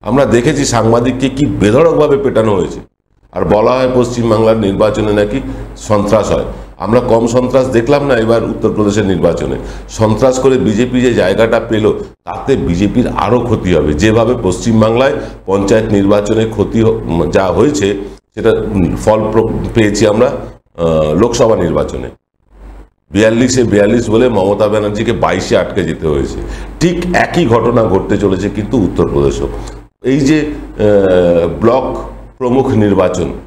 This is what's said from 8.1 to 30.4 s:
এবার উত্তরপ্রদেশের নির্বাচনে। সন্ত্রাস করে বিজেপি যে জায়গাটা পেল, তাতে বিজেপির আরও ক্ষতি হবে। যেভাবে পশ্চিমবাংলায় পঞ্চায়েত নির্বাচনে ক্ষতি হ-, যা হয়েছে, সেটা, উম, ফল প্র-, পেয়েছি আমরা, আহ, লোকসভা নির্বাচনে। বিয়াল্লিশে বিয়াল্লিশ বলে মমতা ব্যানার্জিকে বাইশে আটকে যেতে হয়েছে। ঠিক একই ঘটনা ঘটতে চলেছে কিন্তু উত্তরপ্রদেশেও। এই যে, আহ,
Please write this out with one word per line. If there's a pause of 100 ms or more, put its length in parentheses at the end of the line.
এবার
উত্তরপ্রদেশের
নির্বাচনে। (340)
সন্ত্রাস
করে
বিজেপি
যে
জায়গাটা
পেল, (300)
তাতে
বিজেপির
আরও
ক্ষতি
হবে।
যেভাবে
পশ্চিমবাংলায় (320)
পঞ্চায়েত
নির্বাচনে
ক্ষতি
হ-,
যা
হয়েছে, (360)
সেটা,
উম,
ফল
প্র-, (220)
পেয়েছি
আমরা,
আহ,
লোকসভা
নির্বাচনে। (1000)
বিয়াল্লিশে
বিয়াল্লিশ
বলে
মমতা
ব্যানার্জিকে
বাইশে
আটকে
যেতে
হয়েছে। (420)
ঠিক
একই
ঘটনা
ঘটতে
চলেছে
কিন্তু
উত্তরপ্রদেশেও। (540)
এই
যে,
আহ, (120)